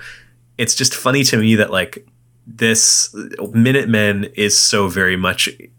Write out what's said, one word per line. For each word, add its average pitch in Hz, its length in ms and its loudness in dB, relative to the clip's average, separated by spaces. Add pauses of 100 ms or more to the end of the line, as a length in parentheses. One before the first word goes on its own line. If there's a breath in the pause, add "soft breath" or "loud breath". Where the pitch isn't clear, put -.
(560 loud breath)
it's 123 180 -2
just - 200 -2
funny 135 300 0
to 123 120 2
me 110 180 4
that, 104 160 2
like, 92 340 -4 (420)
this 113 680 0 (380)
Minutemen 110 840 2
is 104 240 0
so 101 280 2
very 92 280 0
much 92 320 -2 (320)